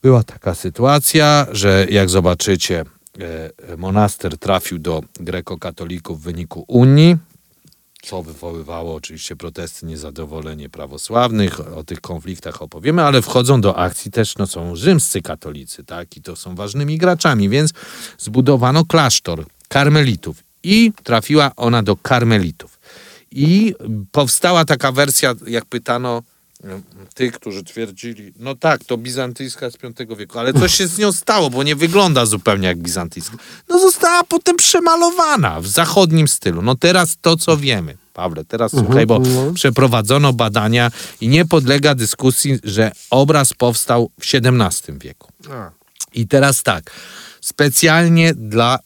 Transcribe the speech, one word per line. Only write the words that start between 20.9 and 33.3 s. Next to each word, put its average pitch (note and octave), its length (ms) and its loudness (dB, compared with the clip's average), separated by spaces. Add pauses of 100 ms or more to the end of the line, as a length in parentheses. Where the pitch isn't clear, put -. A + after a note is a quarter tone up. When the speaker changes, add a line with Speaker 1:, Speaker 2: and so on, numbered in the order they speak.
Speaker 1:
trafiła C3+ 520 2
ona A#2 280 0
do G2 120 0
karmelitów. A2+ 840 0 (520)
I F3+ 440 2 (360)
powstała D#3+ 540 2
taka C3+ 260 0
wersja, C#3 420 0 (140)
jak A#2 180 -4
pytano, A#2+ 560 -6 (420)
e, G2 180 -14 (320)
tych, B2 200 -4
którzy G2 300 -12
twierdzili, G#2 760 -14
„No C3 160 -12
tak, D3 280 -2
to B2 140 -6
bizantyjska B2 720 -10
z - 60 -20
piątego A2+ 380 -14
wieku, G#2 240 -14
ale B2+ 140 -2
co C#3+ 140 4
się F#3 200 0
z F3 100 -6
nią G#3 140 2
stało, F#3 380 0
bo B2+ 140 -2
nie D3 120 0
wygląda E3 500 2
zupełnie G2+ 420 0
jak F2 100 -2
bizantyjska”. F2 600 -10 (320)